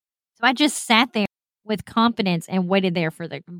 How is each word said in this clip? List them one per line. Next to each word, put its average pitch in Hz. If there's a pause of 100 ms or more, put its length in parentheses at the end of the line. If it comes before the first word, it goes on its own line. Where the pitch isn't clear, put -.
(400)
so 233
I 262
just 285
sat 233
there 208 (380)
with 208
confidence 220
and 185
waited 190
there 165
for 165
the, 147 (180)